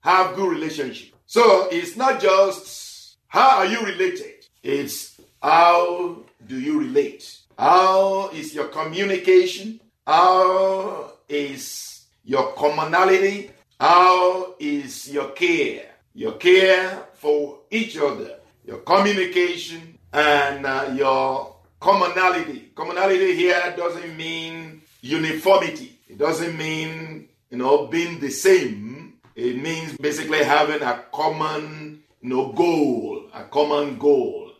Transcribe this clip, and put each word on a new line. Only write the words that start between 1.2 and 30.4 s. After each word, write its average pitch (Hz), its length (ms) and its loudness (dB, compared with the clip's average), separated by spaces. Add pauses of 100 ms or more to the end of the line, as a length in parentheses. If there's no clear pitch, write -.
So 196 440 4
it's 170 260 -6
not 262 240 0
just - 960 0 (100)
how 262 320 4
are 196 80 2
you 226 140 -4
related, 185 640 -6 (160)
it's 143 580 -8 (220)
how 175 760 4 (280)
do 127 140 -10
you 151 180 -2
relate? 135 600 -4 (200)
How 190 760 4
is 151 220 -12
your 147 140 -6
communication? 185 1120 0 (260)
How 185 1040 2 (160)
is 143 760 -8 (200)
your 131 280 -2
commonality? 185 1000 0 (300)
How 180 800 4
is 143 500 -8
your 139 200 -6
care? 160 560 -2 (300)
Your 147 160 -6
care 185 840 4
for 147 440 -2 (120)
each 214 260 -4
other, 139 420 -4 (260)
your - 140 -14
communication, 175 1200 -2 (140)
and, 143 520 0
uh, 135 300 -4
your 135 640 -2 (240)
commonality. 180 960 0
Commonality 185 580 0
here 175 420 0
doesn't 170 400 -8
mean 165 640 -12 (180)
uniformity. 160 960 -2 (100)
It - 100 -20
doesn't 160 380 -2
mean, 160 720 -10 (220)
you 123 80 -12
know, 143 300 2
being 170 320 -4
the 139 100 -6
same. 135 840 0 (200)
It 123 260 -4
means 160 360 -8
basically 147 480 -2